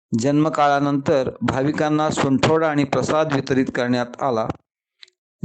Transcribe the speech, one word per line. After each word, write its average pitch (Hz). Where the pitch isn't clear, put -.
जन्मकाळानंतर 143
भाविकांना 151
सुंठवडा 151
आणि 147
प्रसाद 139
वितरित 131
करण्यात 123
आला. 120